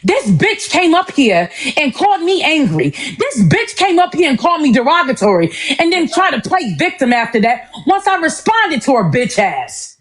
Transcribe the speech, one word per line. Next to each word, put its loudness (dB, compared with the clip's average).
This 0
bitch 0
came 2
up 2
here 2
and 0
called 0
me 0
angry. 0
This -4
bitch 2
came 0
up 2
here 2
and 0
called 0
me 2
derogatory 2
and 2
then 0
tried 2
to -6
play -2
victim 0
after 0
that 0
once 2
I 2
responded 0
to 2
her 2
bitch 0
ass. -4